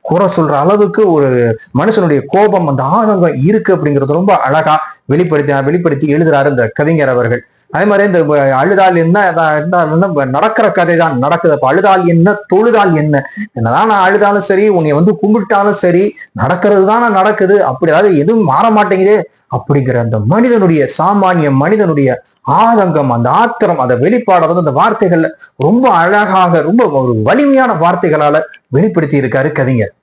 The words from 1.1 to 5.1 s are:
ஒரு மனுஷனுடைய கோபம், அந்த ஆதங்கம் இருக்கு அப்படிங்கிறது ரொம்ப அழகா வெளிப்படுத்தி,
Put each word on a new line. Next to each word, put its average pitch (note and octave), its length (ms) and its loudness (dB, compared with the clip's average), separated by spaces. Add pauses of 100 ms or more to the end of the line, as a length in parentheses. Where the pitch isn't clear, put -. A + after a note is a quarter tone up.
ஒரு C#3+ 160 2 (500)
மனுஷனுடைய F3 480 0
கோபம், F#3+ 420 0
அந்த C3 140 -2
ஆதங்கம் F3 600 0
இருக்கு G3 340 0
அப்படிங்கிறது D3 420 -2
ரொம்ப F#3+ 180 0
அழகா D3+ 380 0 (300)
வெளிப்படுத்தி, D3 480 0 (100)